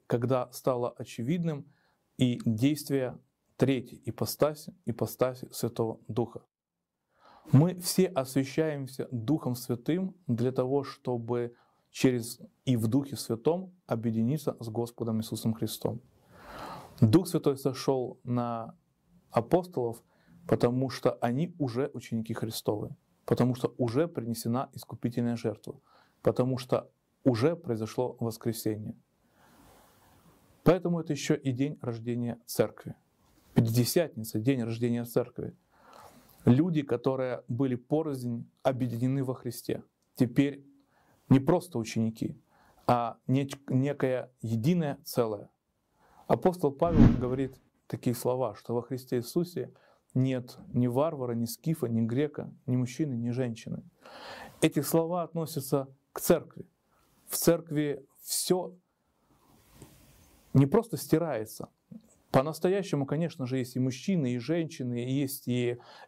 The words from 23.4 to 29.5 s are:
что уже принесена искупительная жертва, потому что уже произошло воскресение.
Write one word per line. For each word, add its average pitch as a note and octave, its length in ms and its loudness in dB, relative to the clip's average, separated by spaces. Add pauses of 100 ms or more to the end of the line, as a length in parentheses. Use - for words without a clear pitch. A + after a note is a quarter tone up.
что - 240 -2
уже C3 300 2
принесена A#2+ 680 -4
искупительная A#2+ 640 -4
жертва, - 420 -6 (440)
потому B2+ 340 2
что - 320 -2 (340)
уже C3+ 320 4
произошло A#2+ 640 -4
воскресение. A2+ 760 -4 (1700)